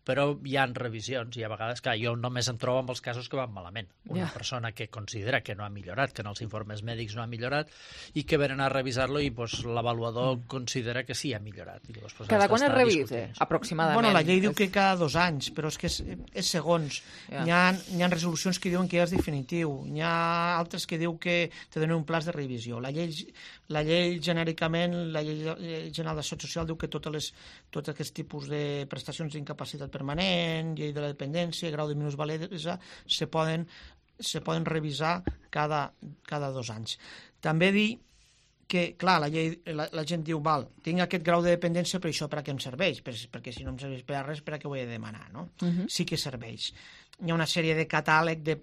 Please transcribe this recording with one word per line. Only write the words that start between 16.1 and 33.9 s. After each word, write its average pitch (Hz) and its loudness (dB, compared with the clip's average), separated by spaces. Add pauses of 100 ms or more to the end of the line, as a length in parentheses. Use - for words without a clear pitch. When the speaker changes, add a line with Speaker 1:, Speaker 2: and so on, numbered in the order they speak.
Speaker 3:
és 190 -2
segons. 160 2 (260)
Speaker 2:
Ja. 139 -4
Speaker 3:
Hi 165 2
ha, 180 8 (240)
hi 175 4
ha 180 6
resolucions 175 2
que 185 0
diuen 175 2
que 175 2
ja 175 8
és 170 0
definitiu, 151 0
hi 143 -4
ha 170 2
altres 170 -2
que 165 -4
diu 165 0
que 175 2 (200)
te 160 -4
donen 165 2
un 156 0
plaç 165 0
de 175 -4
revisió. 120 -4
La 131 -4
llei, 165 -2 (580)
la 151 0
llei 175 4
genèricament, 165 0
la 151 0
llei, 151 -4
eh, 165 -6
general 160 -4
de 151 -4
seguretat 147 -6
social 165 -4
diu 160 -4
que 156 -4
totes 151 -6
les, 151 -4 (360)
tot 147 -6
aquest 147 -6
tipus 147 -8
de 143 -2
prestacions 143 -6
d'incapacitat 143 -8
permanent, 165 0
llei 151 -4
de 147 -4
la 147 -2
dependència, 160 -4
grau 151 -2
de 147 -2
minusvalidesa, 151 -4 (280)
se - 0
poden, 160 0 (520)